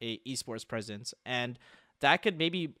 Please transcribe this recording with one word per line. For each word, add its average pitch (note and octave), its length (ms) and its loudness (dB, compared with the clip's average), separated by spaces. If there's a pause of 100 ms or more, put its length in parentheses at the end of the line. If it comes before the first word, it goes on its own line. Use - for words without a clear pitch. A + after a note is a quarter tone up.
a A2+ 180 -4
esports B2 480 -8
presence." G#2+ 460 -8 (120)
And B2 320 -2 (440)
that C#3+ 200 8
could F#3 160 2
maybe E3 420 0